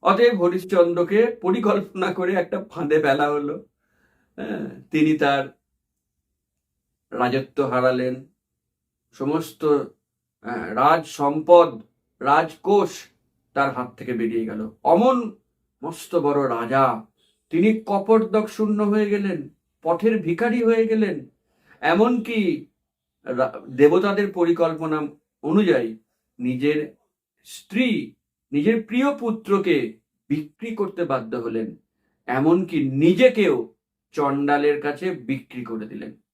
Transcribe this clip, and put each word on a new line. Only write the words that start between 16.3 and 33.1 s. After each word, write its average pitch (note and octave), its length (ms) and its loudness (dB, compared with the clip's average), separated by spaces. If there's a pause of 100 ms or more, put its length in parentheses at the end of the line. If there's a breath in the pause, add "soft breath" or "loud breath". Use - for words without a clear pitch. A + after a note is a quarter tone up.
রাজা A#2 560 0 (500)
তিনি A3 300 2
কপর্দক G#3+ 640 0
শূন্য G#3+ 340 -2
হয়ে G#3 260 0
গেলেন, F#3+ 400 -4 (320)
পথের G3 400 0
ভিখারি A3 420 0
হয়ে A3+ 240 4
গেলেন। G#3+ 420 0 (520 soft breath)
এমনকি G#3+ 840 2 (600)
রা-, B2+ 340 -4 (100)
দেবতাদের F#3 640 4
পরিকল্পনা D#3+ 760 -2 (360)
অনুযায়ী C#3+ 540 0 (420)
নিজের C#3+ 560 -2 (480)
স্ত্রী, G#3+ 680 -4 (380)
নিজের G#3+ 320 2
প্রিয় C4 340 -2
পুত্রকে F#3+ 840 -2 (300)
বিক্রি D3+ 460 -8
করতে F#3 300 -6
বাধ্য B2+ 320 -6
হলেন। A2+ 380 -6 (500)
এমনকি D3+ 640 0
নিজেকেও E3+ 840 2 (380)